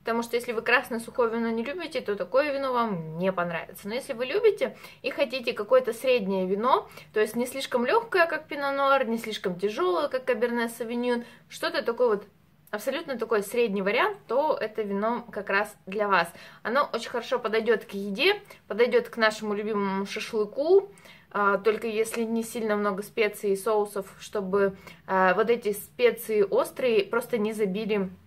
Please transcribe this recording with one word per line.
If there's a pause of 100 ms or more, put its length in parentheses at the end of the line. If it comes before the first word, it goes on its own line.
потому
что
если
вы
красное
сухое
вино
не
любите,
то
такое
вино
вам
не
понравится.
Но
если
вы
любите (260)
и
хотите
какое-то
среднее
вино, (240)
то
есть
не
слишком
лёгкое,
как
Пино
Нуар,
не
слишком
тяжёлое,
как
Каберне
Совиньон, (240)
что-то
такое
вот, (460)
абсолютно
такой
средний
вариант,
то
это
вино
как
раз (120)
для
вас. (300)
Оно
очень
хорошо
подойдёт
к
еде, (280)
подойдёт
к
нашему
любимому
шашлыку, (420)
а,
только
если
не
сильно
много
специй
и
соусов, (120)
чтобы, (300)
а,
вот
эти
специи
острые
просто
не
забили (160)